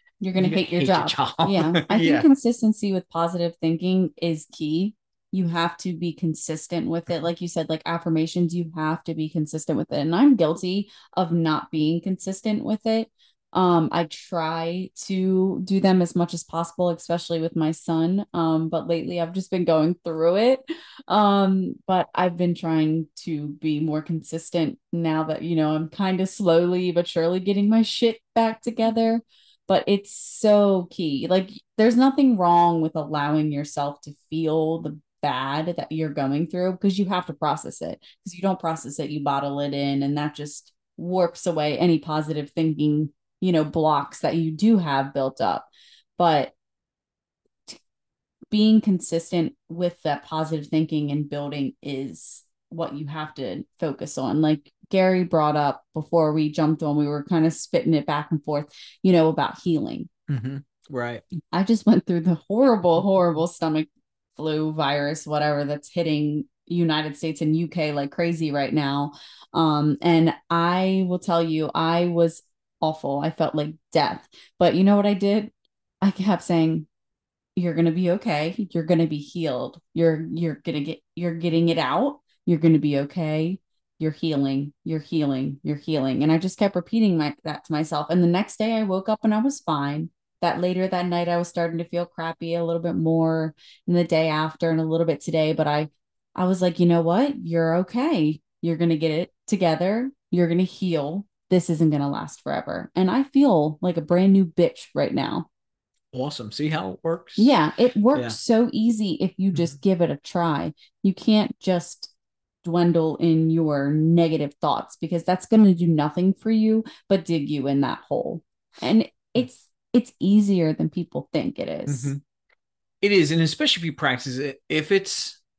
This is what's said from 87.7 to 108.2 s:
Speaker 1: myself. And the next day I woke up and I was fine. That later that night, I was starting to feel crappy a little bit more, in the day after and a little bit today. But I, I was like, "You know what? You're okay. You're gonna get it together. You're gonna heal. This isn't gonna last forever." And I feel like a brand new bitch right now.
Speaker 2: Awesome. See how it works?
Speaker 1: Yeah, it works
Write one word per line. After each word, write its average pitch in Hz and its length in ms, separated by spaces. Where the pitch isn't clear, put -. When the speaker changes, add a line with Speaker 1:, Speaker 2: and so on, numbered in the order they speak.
Speaker 1:
myself. 151 360
And 180 140
the 170 60
next 180 300
day 220 140
I 220 120
woke 190 260
up 214 140
and 214 100
I 214 60
was 277 200
fine. 151 480
That 165 220
later 180 260
that 180 160
night, 175 240
I 175 80
was 175 120
starting 170 300
to 170 60
feel 170 220
crappy 165 480
a 170 100
little 170 160
bit 170 140
more, 160 600
in 175 60
the 175 120
day 160 260
after 156 400
and 160 100
a 160 60
little 165 180
bit 151 160
today. 156 320
But 156 160
I, 151 220
I 185 120
was 185 160
like, 175 160
"You 175 80
know 170 160
what? 220 320
You're 165 360
okay. 190 600
You're 165 160
gonna 165 180
get 160 140
it 160 240
together. 185 640
You're 175 180
gonna 170 140
heal. 170 640
This 185 180
isn't 160 220
gonna 143 200
last - 320
forever." - 520
And 185 160
I 254 140
feel 185 580
like 180 160
a - 20
brand 180 320
new 190 140
bitch 170 480
right 143 180
now. - 380
Speaker 2:
Awesome. 123 380
See 151 180
how 185 220
it - 100
works? 165 340
Speaker 1:
Yeah, 208 400
it 247 180
works 247 280